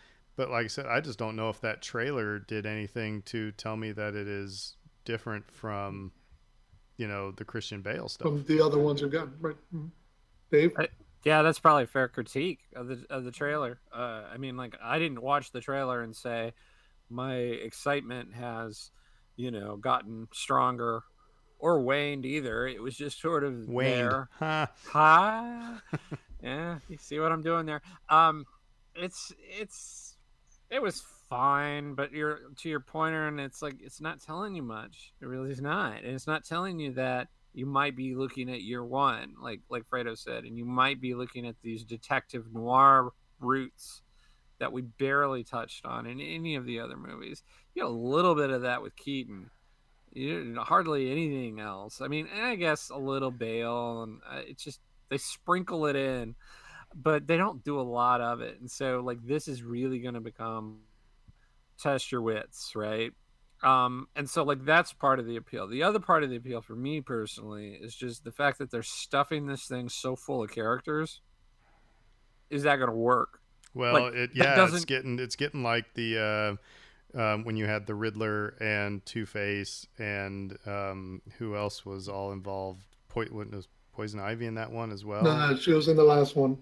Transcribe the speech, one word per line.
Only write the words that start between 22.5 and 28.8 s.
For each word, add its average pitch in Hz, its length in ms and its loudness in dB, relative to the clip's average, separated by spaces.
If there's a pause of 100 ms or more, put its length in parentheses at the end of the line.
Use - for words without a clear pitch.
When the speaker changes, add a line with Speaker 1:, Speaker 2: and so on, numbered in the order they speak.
Speaker 3:
It 120 160 -8
was 123 140 -6
just 143 240 -8
sort 160 240 2
of 120 240 -4
Speaker 1:
Waned. 123 180 2
Speaker 3:
there. 131 420 2 (100)
Speaker 1:
Ha. 156 300 0 (180)
Speaker 3:
Ha. 220 1000 6
Speaker 1:
<laughs> - 40 -10 (520)
Speaker 3:
Yeah, 156 340 -6 (120)
you 160 100 -12
see 147 200 -6
what 160 120 4
I'm 160 100 0
doing 165 240 0
there. 151 160 -4 (260)
Um, 156 380 8 (480)